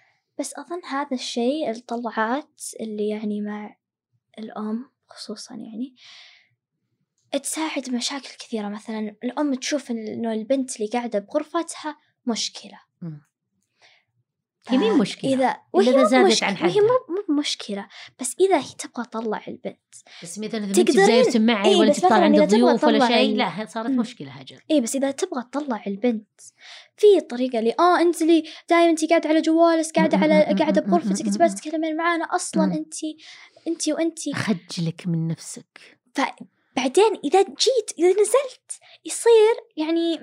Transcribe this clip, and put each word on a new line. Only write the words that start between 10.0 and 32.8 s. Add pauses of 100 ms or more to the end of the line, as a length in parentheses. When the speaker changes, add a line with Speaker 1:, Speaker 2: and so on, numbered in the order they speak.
Speaker 1:
إنه
البنت
اللي
قاعدة
بغرفتها (300)
مشكلة. (240)
Speaker 2:
مم. (1400)
هي
مين
Speaker 1:
آه،
Speaker 2:
مشكلة؟
Speaker 1:
إذا،
Speaker 2:
إلا (160)
Speaker 1:
وهي
Speaker 2:
إذا
Speaker 1:
مو
Speaker 2:
زادت
Speaker 1:
مشك-،
Speaker 2:
عن
Speaker 1:
وهي
Speaker 2:
حدها.
Speaker 1:
مو،
مو
بمشكلة، (320)
بس
إذا
هي
تبغى
تطلع
البنت. (280)
Speaker 2:
بس
مثلًا
إذا
بنتي
Speaker 1:
تقدرين،
Speaker 2:
بزيارة
معي
Speaker 1:
إيه،
Speaker 2:
ولا
Speaker 1:
بس
Speaker 2:
تبي
تطلع
Speaker 1:
مثلًا
Speaker 2:
عند
Speaker 1:
إذا
تبغى
Speaker 2:
الضيوف
ولا
Speaker 1:
تطلع
Speaker 2:
شيء،
Speaker 1:
ال-
Speaker 2:
لا،
هي
صارت
Speaker 1:
مم.
Speaker 2:
مشكلة،
هاجر.
Speaker 1:
إيه،
بس
إذا
تبغى (100)
تطلع
البنت، (560)
في
طريقة
اللي،
آه،
أنت
اللي (260)
دايمًا
أنت
قاعدة
على
جوالك،
قاعدة
على،
Speaker 2:
مم،
مم،
Speaker 1:
قاعدة
Speaker 2:
مم،
Speaker 1:
بغرفتك،
Speaker 2:
مم،
Speaker 1:
تبغى
Speaker 2:
مم.
Speaker 1:
تتكلمين
معانا
أصلًا،
Speaker 2:
مم.
Speaker 1:
أنت، (720)